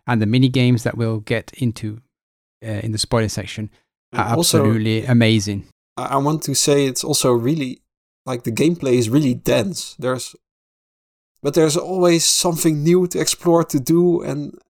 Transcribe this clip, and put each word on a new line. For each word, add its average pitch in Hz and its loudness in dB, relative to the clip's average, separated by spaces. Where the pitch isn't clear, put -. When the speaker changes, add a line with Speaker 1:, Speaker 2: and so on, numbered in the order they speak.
Speaker 1:
And 117 0
the 107 0
mini 127 4
games 123 2
that 120 -4
we'll 113 -4
get 110 -6
into, 110 -6
uh, 113 -12
in 110 -6
the 107 -4
spoiler 113 0
section 107 -10
are 110 -2
Speaker 2:
And 117 0
also, 170 2
Speaker 1:
absolutely 110 0
amazing. 110 2
Speaker 2:
I, 127 -6
I 135 -2
want 147 0
to 139 -4
say 143 2
it's 131 -4
also 139 2
really, 127 -2
like, 131 -8
the 117 -4
gameplay 139 0
is 120 2
really 135 2
dense. 127 -2
There's, 127 -6
but 143 -2
there's 160 2
always 175 2
something 160 0
new 175 4
to - -4
explore, 165 0
to 151 -2
do, 170 2
and, 143 -8